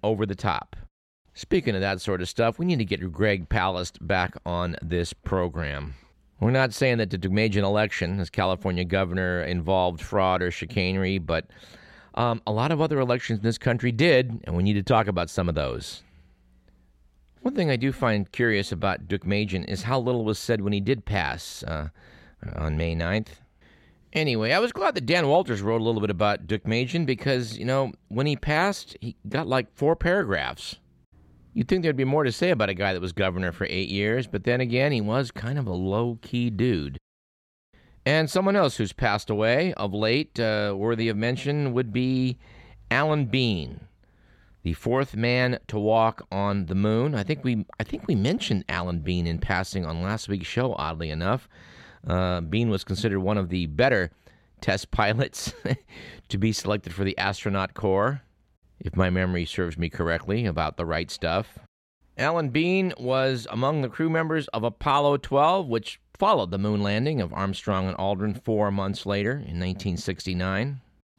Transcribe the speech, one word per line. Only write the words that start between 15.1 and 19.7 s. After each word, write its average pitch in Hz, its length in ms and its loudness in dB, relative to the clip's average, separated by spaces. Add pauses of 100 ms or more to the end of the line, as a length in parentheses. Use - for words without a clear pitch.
some 90 180 0
of 80 60 0
those. 64 480 -4 (1400)
One 262 140 -2
thing 175 160 2
I 127 60 4
do 131 160 0
find 107 400 0
curious 110 400 2
about 90 360 -2
Deukmejian 95 580 0
is 98 160 -6